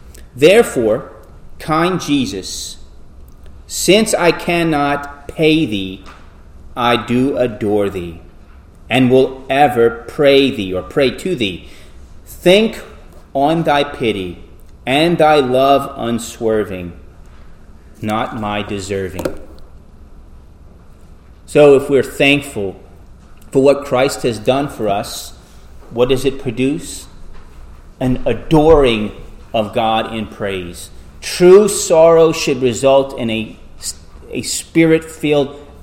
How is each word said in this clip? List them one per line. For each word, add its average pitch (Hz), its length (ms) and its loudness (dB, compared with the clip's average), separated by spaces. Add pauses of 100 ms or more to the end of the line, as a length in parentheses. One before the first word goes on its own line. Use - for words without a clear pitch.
(360)
"Therefore, 139 720 2 (480)
kind 165 420 -2
Jesus, 120 760 -6 (920)
since - 480 0
I 170 160 2
cannot 156 960 -4
pay 160 380 2
thee, 98 360 -8 (720)
I 120 200 2
do 123 400 -2
adore 107 540 -2
thee, 87 300 -10 (680)
and 123 220 2
will 131 400 2
ever 127 580 2
pray 139 420 4
thee," 95 220 -6
or 90 100 -4
pray 135 280 -2
to 180 240 -6
thee. 98 340 -6 (560)
"Think 208 560 0 (540)
on 160 300 0
thy 143 200 0
pity 98 540 -4 (480)
and 156 320 0
thy 151 220 4
love 131 560 2
unswerving, 110 960 -4 (1080)
not 110 400 -6
my 104 220 -4
deserving." 95 760 -8 (2000)
So 147 300 6
if 135 160 2
we're 135 120 4
thankful 139 760 -2 (760)
for 135 120 2
what 139 220 4
Christ 135 380 -2
has 117 160 -2
done 131 300 -2
for 110 200 -6
us, - 460 -6 (560)
what 120 180 0
does 131 160 0
it 135 160 -2
produce? 131 640 -6 (920)
An 127 260 -2
adoring 139 880 2 (400)
of 107 220 -4
God 113 400 -2
in 107 140 -8
praise. 92 640 -10 (300)
True 190 480 6
sorrow 165 640 4
should 139 300 -4
result 135 560 2
in 117 100 -4
a, 110 280 -6 (720)
a - 120 -8
spirit-filled 160 1120 0 (280)